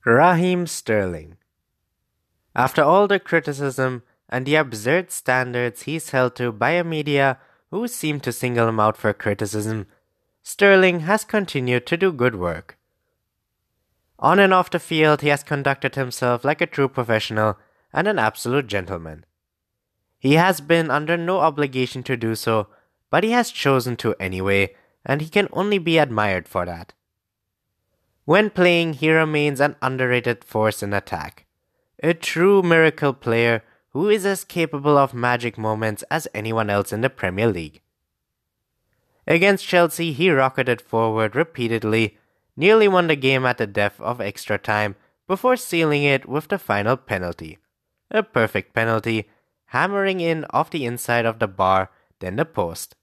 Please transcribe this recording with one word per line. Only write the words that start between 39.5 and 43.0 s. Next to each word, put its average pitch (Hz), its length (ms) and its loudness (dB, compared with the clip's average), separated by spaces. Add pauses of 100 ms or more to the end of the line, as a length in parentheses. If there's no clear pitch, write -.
Chelsea, 170 460 2
he 165 180 2
rocketed 131 520 0
forward 110 520 0
repeatedly, 113 840 -2 (360)
nearly 208 320 4
won 185 200 4